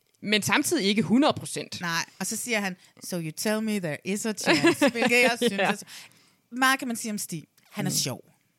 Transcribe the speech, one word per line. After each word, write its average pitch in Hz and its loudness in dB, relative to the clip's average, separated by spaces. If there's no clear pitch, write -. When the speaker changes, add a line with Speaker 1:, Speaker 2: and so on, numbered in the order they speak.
Speaker 1:
Men 214 0
samtidig 240 2
ikke 208 4
hundrede 233 4
procent. - -10
Speaker 2:
Nej, 170 -4
og 190 -4
så 220 -6
siger 226 -2
han, 190 -4
"So 180 -6
you 156 -6
tell 214 -2
me 214 -2
there 156 -6
is 202 -4
a 220 -2
chance." 294 4
Speaker 1:
<laughs> 240 -6
Speaker 2:
Hvilket 233 2
jeg 240 4
synes, 240 2
Speaker 1:
Ja. 196 0
Speaker 2:
at - -4
meget 262 2
kan 269 -6
man 233 -4
sige 226 -6
om 208 -6
Stig. 160 -8
Han - -4
er 143 0
Speaker 1:
Mm. 147 -2
Speaker 2:
sjov. 139 -4